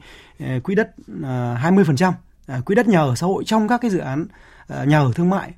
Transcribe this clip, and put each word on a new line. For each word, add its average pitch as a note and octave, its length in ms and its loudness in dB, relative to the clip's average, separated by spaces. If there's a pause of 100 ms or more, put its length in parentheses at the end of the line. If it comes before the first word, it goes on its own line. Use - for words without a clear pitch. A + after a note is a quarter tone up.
(400)
ờ, C3 200 -6
quỹ F#3+ 140 -4
đất, A3 160 0 (320)
ờ, B2 320 -4
hai D#3 180 2
mươi G3 120 6
phần D#3 120 2
trăm, F3+ 180 2 (320)
ờ, B2+ 140 -8
quỹ F#3 140 -2
đất A#3+ 140 2
nhà F#3+ 100 4
ở C3+ 160 0
xã E3 120 -2
hội F#3+ 180 -2
trong A3 240 0
các A#3+ 120 0
cái A#3+ 100 -2
dự F3+ 80 0
án, D3 280 -6 (400)
ờ, C3+ 180 -8
nhà D3+ 140 4
ở C3 160 2
thương F3 160 2
mại, - 280 -4